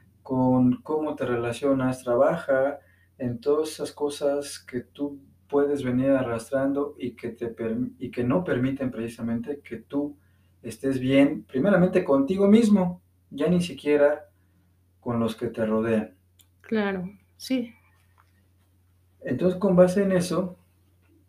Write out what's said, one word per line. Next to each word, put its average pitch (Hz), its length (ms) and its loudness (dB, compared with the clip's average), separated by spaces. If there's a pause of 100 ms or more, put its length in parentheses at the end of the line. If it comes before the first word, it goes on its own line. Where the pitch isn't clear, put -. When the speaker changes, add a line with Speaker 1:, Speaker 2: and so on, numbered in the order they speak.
(240)
Speaker 1:
con 127 580 2
cómo 151 340 -4
te 139 100 -6
relacionas, 127 800 -2
trabaja 139 760 0 (380)
en 120 240 -6
todas 151 300 0
esas 143 200 -8
cosas 143 680 -4
que 123 220 -10
tú 143 380 -10 (300)
puedes 143 340 0
venir 127 280 0
arrastrando 135 840 -2
y 123 180 -8
que 117 140 -10
te 117 260 -8
perm-, 113 440 -4
y 123 120 -8
que 123 120 -4
no 160 200 0
permiten 127 460 -2
precisamente 117 720 -6
que 110 160 -14
tú 143 400 -6 (460)
estés 131 360 -4
bien, 135 440 4
primeramente 180 640 2
contigo 190 420 2
mismo, 202 540 4 (280)
ya 143 200 -2
ni 175 120 2
siquiera 147 680 2 (720)
con 117 180 -4
los 113 160 0
que 120 120 -6
te 113 180 -4
rodean". 110 500 0 (460)
Speaker 2:
Claro, 196 480 -2 (280)
sí. 240 380 -4 (1500)
Speaker 1:
Entonces, 180 380 0
con 190 160 2
base 180 280 6
en 190 100 0
eso, 180 440 -2 (720)